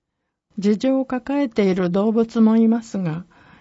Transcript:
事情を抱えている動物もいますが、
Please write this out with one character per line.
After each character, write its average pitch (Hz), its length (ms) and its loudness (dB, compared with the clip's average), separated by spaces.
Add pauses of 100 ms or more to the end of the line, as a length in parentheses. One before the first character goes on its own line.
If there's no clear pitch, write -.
(580)
事 208 200 0
情 262 240 0
を 262 40 -6
抱 269 360 -4
え 285 80 -2
て 202 200 0
い 185 60 0
る 185 140 -2
動 202 240 0
物 226 260 0
も 220 160 4
い 226 140 4
ま 226 120 0
す - 160 -10
が、 175 280 -6 (360)